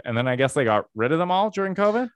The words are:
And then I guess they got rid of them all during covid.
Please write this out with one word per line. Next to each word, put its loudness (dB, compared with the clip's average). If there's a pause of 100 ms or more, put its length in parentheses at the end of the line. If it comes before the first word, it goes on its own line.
And -4
then 0
I 0
guess 0
they 2
got 2
rid 0
of 0
them -2
all 0
during -4
covid. 0